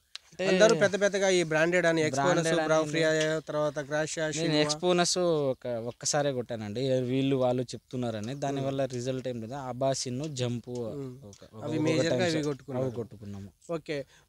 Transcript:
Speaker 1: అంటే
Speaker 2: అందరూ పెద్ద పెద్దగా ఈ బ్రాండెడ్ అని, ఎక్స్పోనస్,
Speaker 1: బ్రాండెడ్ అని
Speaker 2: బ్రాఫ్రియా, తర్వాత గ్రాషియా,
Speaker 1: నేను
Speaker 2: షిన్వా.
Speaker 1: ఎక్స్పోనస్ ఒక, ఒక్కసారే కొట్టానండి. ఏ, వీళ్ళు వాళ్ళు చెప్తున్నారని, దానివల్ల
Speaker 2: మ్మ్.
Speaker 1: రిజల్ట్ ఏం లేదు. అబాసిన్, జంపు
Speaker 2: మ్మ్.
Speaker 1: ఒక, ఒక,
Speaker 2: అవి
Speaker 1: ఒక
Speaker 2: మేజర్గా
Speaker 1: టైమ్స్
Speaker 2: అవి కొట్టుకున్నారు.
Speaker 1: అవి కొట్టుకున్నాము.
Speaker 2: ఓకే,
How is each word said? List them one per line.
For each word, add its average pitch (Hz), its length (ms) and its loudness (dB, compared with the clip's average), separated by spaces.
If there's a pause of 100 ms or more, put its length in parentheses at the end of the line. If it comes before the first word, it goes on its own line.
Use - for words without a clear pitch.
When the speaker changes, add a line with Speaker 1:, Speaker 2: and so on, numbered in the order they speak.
(260)
Speaker 1:
అంటే 185 220 -4
Speaker 2:
అందరూ 190 260 8
పెద్ద 190 260 2
పెద్దగా 196 280 2
ఈ 180 140 4
బ్రాండెడ్ 165 440 2
అని, 165 160 4
ఎక్స్పోనస్, 151 300 2
Speaker 1:
బ్రాండెడ్ 165 260 2
అని 160 60 0
Speaker 2:
బ్రాఫ్రియా, 156 720 2
తర్వాత 151 400 -2
గ్రాషియా, 151 480 -4
Speaker 1:
నేను 156 160 -4
Speaker 2:
షిన్వా. 151 160 2
Speaker 1:
ఎక్స్పోనస్ 170 600 2
ఒక, 151 480 0
ఒక్కసారే 123 680 -2
కొట్టానండి. 113 480 -6
ఏ, 131 200 2
వీళ్ళు 135 360 2
వాళ్ళు 127 260 2
చెప్తున్నారని, 120 720 -6
దానివల్ల 139 480 -2
Speaker 2:
మ్మ్. 131 120 -2
Speaker 1:
రిజల్ట్ 127 340 -4
ఏం 120 120 -6
లేదు. 110 140 -10
అబాసిన్, 131 840 -4
జంపు 123 340 -4
Speaker 2:
మ్మ్. 123 540 -8
Speaker 1:
ఒక, 101 100 -18 (200)
ఒక, 110 100 -12
Speaker 2:
అవి 156 140 -4
Speaker 1:
ఒక 156 60 0
Speaker 2:
మేజర్గా 160 340 2
Speaker 1:
టైమ్స్ 170 160 2
Speaker 2:
అవి 156 100 0
కొట్టుకున్నారు. 135 420 -4
Speaker 1:
అవి 123 80 -4
కొట్టుకున్నాము. 101 540 -12 (240)
Speaker 2:
ఓకే, 151 340 -6 (220)